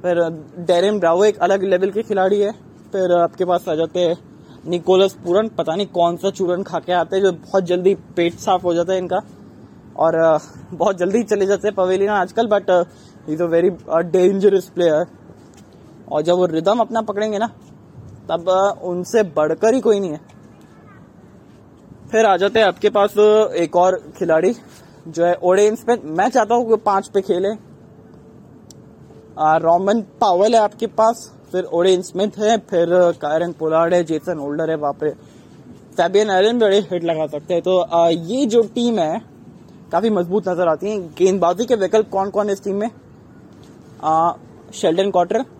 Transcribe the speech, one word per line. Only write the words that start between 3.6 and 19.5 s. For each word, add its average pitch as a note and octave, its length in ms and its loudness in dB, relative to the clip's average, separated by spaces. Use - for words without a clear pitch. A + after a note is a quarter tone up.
आ D#3+ 60 0
जाते D#3+ 240 -2
हैं F3 180 0
Nicholas F#3 460 2
Purun, G3 340 -2
पता D#3+ 280 -4
नहीं G3 120 -4
कौन E3+ 300 0
सा F#3+ 120 -4
चूरन F#3 340 -4
खा F#3 160 -8
के F3 140 -4
आते E3+ 220 -2
हैं G3 80 2
जो F#3+ 80 4
बहुत F#3 320 -4
जल्दी F3+ 320 0
पेट E3+ 380 -4
साफ F#3 300 -2
हो F3+ 100 0
जाता E3+ 200 -2
है F#3+ 60 -2
इनका F3+ 200 -4
और, D#3+ 180 2
अ, D#3+ 220 4
बहुत F#3 240 -2
जल्दी F#3+ 260 0
चले G3+ 220 0
जाते G3 220 -2
हैं G#3 80 -4
पवेलियन F#3+ 340 0
आजकल, G#3 380 -2
but, G3+ 220 -2
अ, F3+ 140 4
he D#3 80 -4
is E3+ 100 -2
a E3 60 -2
very, F3 180 2
अ, D#3+ 120 0
dangerous F#3 720 2
player। E3+ 320 2
और D3+ 100 -2
जब E3 120 0
वो F3+ 120 2
rhythm F3 340 0
अपना A3+ 220 -2
पकड़ेंगे G#3+ 360 -6
ना, A3 100 -2
तब, E3+ 180 -4
अ, F#3+ 340 0
उनसे F3+ 400 -2
बढ़कर D#3+ 500 0